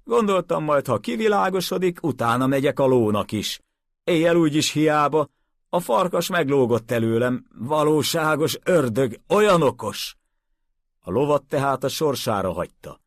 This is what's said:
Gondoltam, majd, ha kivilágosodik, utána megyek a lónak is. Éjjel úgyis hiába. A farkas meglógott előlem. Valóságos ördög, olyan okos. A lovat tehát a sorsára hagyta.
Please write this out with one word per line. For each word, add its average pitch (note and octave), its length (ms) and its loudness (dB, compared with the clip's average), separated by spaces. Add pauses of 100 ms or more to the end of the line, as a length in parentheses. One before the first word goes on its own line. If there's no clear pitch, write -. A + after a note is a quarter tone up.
Gondoltam, F#3 600 0
majd, D3 240 0
ha A#2 100 0
kivilágosodik, F#3+ 1040 -2
utána B2 440 0
megyek C#3 320 0
a C#3 60 4
lónak G#2+ 460 2
is. G#2 280 -6 (440)
Éjjel E3+ 320 2
úgyis D#3 360 2
hiába. D3+ 580 2 (400)
A F3 100 -2
farkas F3+ 500 -2
meglógott C3+ 640 0
előlem. A#2 540 0 (120)
Valóságos D3+ 1040 0
ördög, B2+ 640 0
olyan G3 340 4
okos. A#2 540 -2 (840)
A - 120 -12
lovat C#3+ 320 0
tehát C3+ 400 -2
a C#3 60 -2
sorsára A2+ 640 -2
hagyta. D#2+ 560 -10